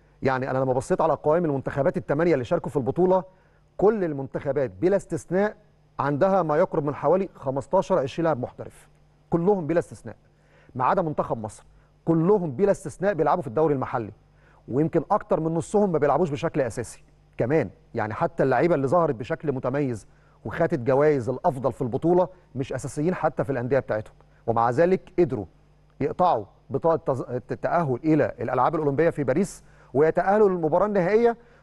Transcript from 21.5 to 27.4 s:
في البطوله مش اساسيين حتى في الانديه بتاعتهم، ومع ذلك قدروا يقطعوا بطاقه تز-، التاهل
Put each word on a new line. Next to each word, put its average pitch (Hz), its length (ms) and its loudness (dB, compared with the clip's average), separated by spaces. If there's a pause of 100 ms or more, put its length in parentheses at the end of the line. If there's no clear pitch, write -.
في - 80 -14
البطوله 160 460 2 (280)
مش 131 180 -6
اساسيين 147 420 -4
حتى - 280 -2
في 139 80 -2
الانديه 127 280 0
بتاعتهم، 110 340 -4 (340)
ومع 117 220 2
ذلك 170 320 2 (180)
قدروا 123 260 0 (560)
يقطعوا 147 440 0 (240)
بطاقه 147 440 0
تز-، 127 160 -6
التاهل 131 720 -2